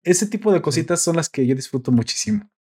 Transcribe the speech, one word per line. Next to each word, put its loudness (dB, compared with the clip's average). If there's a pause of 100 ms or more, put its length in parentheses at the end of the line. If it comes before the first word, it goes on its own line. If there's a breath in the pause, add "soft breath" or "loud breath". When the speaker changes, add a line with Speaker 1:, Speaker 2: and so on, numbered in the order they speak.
Speaker 1:
ese 2
tipo 0
de 4
Speaker 2:
Sí. -4
Speaker 1:
cositas 0
son 0
las -2
que 0
yo 2
disfruto -4
muchísimo. 0 (280)